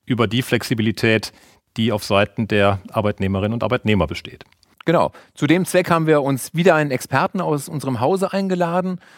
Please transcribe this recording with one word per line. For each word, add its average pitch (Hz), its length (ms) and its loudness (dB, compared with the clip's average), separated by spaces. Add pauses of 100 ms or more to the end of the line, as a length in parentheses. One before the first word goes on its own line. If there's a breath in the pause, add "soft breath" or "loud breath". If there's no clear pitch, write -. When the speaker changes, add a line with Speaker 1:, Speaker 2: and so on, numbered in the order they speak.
Speaker 1:
über 113 220 0
die 117 160 -2
Flexibilität, 110 880 0 (420 soft breath)
die 113 160 0
auf 104 120 -4
Seiten 104 440 0
der 101 340 2 (100)
Arbeitnehmerinnen 101 640 -2
und 110 80 -4
Arbeitnehmer 107 420 0
besteht. - 380 -10 (420)
Speaker 2:
Genau. 160 260 2 (220 loud breath)
Zu - 140 -2
dem 170 180 4
Zweck 180 240 0
haben 165 160 2
wir 151 160 4
uns 135 320 -4
wieder 170 220 4
einen 147 160 0
Experten 160 500 -2
aus 151 260 -4
unserem 135 320 -4
Hause 180 320 0
eingeladen, 185 680 -2 (180 soft breath)